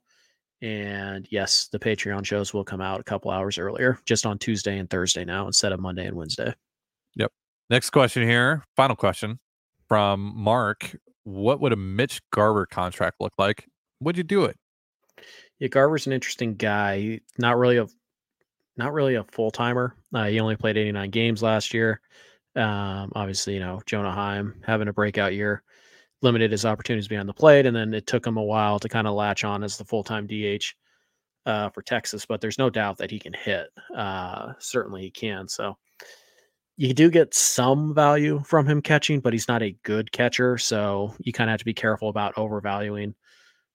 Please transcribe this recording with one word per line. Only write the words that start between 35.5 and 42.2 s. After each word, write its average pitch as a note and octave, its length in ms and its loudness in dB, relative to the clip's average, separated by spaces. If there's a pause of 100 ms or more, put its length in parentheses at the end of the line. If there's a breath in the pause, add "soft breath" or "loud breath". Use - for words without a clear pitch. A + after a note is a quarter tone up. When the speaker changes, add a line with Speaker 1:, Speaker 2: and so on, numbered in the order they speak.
Speaker 1:
you C3 180 0
do D#3+ 160 8
get D#3+ 240 6
some C#3+ 600 2
value D3 500 4
from D3+ 220 4
him D3 160 4
catching, D3+ 380 2
but A#2+ 120 2
he's A2 160 -2
not A#2 140 2
a G2+ 200 -4
good A2 300 -2
catcher, B2 460 2
so G#2 640 -2
you B2 120 -6
kinda A2+ 200 0
have G#2 80 -2
to - 40 -16
be A2+ 100 -2
careful A2 360 0
about G#2 260 -2